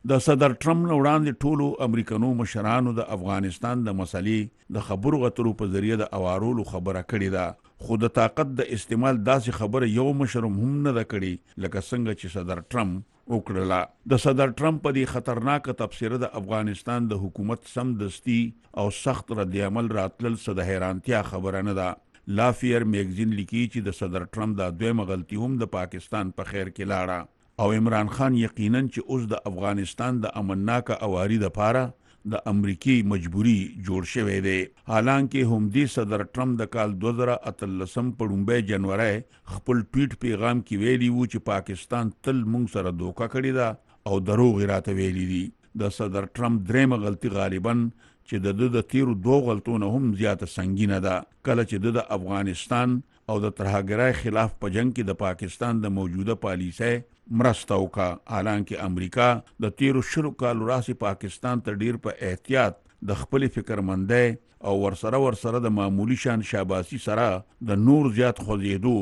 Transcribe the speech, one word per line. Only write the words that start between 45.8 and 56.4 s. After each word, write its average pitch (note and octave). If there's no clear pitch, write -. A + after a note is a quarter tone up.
د G#2
صدر G2
ټرمپ A#2
دریمه B2+
غلطي G#2
غالباً G2
چې -
د G2
ده B2
د G#2
تیرو B2
دوو C3+
غلطو A2
نه G2+
هم A#2+
زیاته G2+
سنګینه G2
ده. F#2
کله A#2+
چې G#2+
ده A#2
د -
افغانستان G2+
او A2
د G#2
ترهګرۍ G2+
خلاف A2
په G2
جنگ A#2+
کې B2
د F#2
پاکستان G#2
د G2
موجوده F#2+